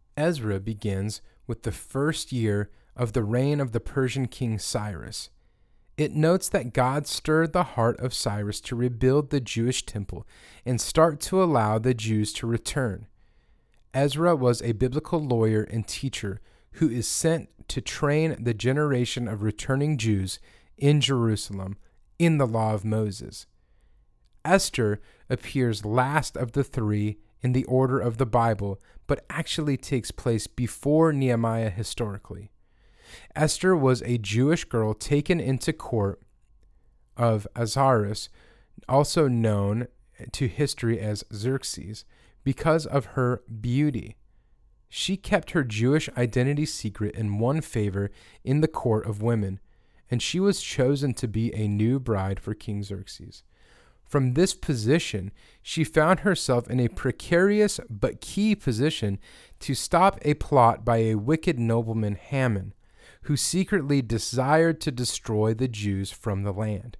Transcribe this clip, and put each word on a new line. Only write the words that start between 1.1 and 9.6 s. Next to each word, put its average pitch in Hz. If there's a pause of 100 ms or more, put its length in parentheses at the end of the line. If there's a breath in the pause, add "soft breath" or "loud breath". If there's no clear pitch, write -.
with -
the 110
first -
year 104 (260)
of 117
the 120
reign 135
of 127
the 117
Persian 131
king 110
Cyrus. 104 (680)
It 147
notes 160
that 127
God 135
stirred 160
the 180 (100)
heart 117
of 123
Cyrus 104
to 123
rebuild 127
the 143
Jewish 117